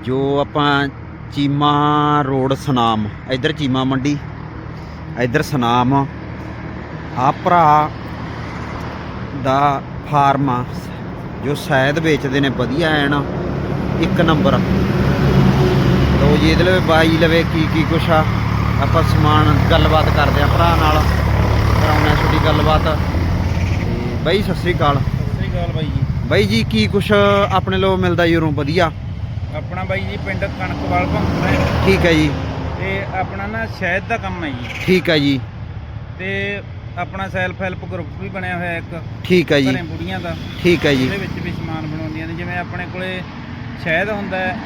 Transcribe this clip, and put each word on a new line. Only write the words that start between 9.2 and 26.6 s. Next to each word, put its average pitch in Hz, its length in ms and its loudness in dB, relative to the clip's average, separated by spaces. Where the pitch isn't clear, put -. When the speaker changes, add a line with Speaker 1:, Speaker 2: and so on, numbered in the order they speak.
Speaker 1:
ਦਾ 139 380 2
ਫਾਰਮ 139 400 4
ਆ, 123 140 -2
ਜੋ 143 100 0
ਸ਼ਹਿਦ 139 440 2
ਵੇਚਦੇ 139 420 2
ਨੇ 143 80 2
ਵਧੀਆ 139 400 0
ਐਨ 143 340 2
ਇੱਕ 170 200 2
ਨੰਬਰ। 143 380 4
ਲਓ 143 160 6
ਜੀ, 151 140 4
ਇਹਦੇ 160 140 4
ਲਵੇ 185 140 4
ਬਾਈ 160 300 4
ਲਵੇ 165 340 4
ਕੀ 160 200 2
ਕੀ 156 160 2
ਕੁਛ 165 200 2
ਆ, 156 140 4
ਆਪਾਂ 165 200 4
ਸਮਾਨ 151 520 4
ਗੱਲਬਾਤ 156 460 4
ਕਰਦੇ 143 260 4
ਆ 147 40 4
ਭਰਾ 170 300 4
ਨਾਲ, 156 260 4
ਕਰਾਉਂਦੇ 151 280 2
ਆ 147 40 4
ਤੁਹਾਡੀ 143 300 2
ਗੱਲਬਾਤ। 151 380 4
ਤੇ - 1400 -2
ਬਾਈ 190 180 2
ਸਤਿ 185 120 0
ਸ੍ਰੀ 170 200 -2
ਅਕਾਲ। 143 220 2
Speaker 2:
ਸਤਿ - 400 -2
ਸ੍ਰੀ - 140 -2
ਅਕਾਲ 170 240 -2
ਬਾਈ 156 100 -2
ਜੀ। - 160 -2
Speaker 1:
ਬਾਈ 190 160 4
ਜੀ 214 260 2